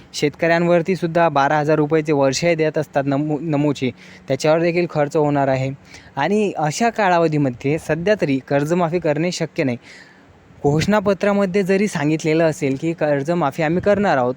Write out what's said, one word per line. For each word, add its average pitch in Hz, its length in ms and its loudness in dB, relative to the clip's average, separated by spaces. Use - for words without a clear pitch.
शेतकऱ्यांवरतीसुद्धा 170 1160 0
बारा 143 280 2
हजार 151 200 2
रुपयाचे 151 360 0
वर्षही 139 420 2
देत 156 220 0
असतात 147 280 -2
नमू-, 143 360 -2
नमूचे, 147 500 -2
त्याच्यावर 156 340 2
देखील 175 280 0
खर्च 147 260 -2
होणार 147 320 2
आहे. 131 240 -2
आणि 190 420 0
अशा 156 320 -2
कालावधीमध्ये 160 880 0
सध्या 170 420 -2
तरी 135 180 0
कर्जमाफी 160 500 0
करणे 160 320 -2
शक्य 160 320 -4
नाही. 123 140 -2
घोषणापत्रामध्ये 202 1000 0
जरी 196 240 0
सांगितलेलं 156 560 0
असेल 143 380 0
की 165 120 -4
कर्जमाफी 151 680 -2
आम्ही 170 180 0
करणार 196 360 2
आहोत, 127 200 0